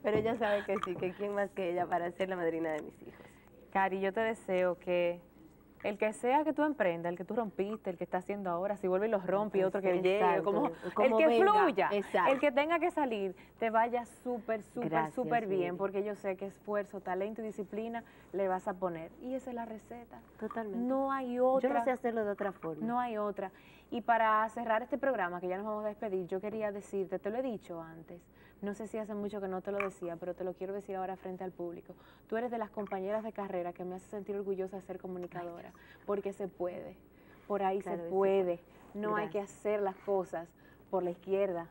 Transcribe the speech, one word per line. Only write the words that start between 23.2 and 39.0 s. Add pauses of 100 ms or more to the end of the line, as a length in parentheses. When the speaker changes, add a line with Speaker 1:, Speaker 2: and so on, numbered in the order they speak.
Speaker 2:
Y
para
cerrar
este
programa,
que
ya
nos
vamos
a
despedir,
yo
quería
decirte,
te
lo
he
dicho
antes, (380)
no
sé
si
hace
mucho
que
no
te
lo
decía,
pero
te
lo
quiero
decir
ahora
frente
al
público. (340)
Tú
eres
de
las
compañeras
de
carrera
que
me
hace
sentir
orgullosa
de
ser
comunicadora, (360)
porque
se
puede, (500)
por
ahí
Speaker 1:
Claro
Speaker 2:
se
Speaker 1:
que
sí.
Speaker 2:
puede. (360)
No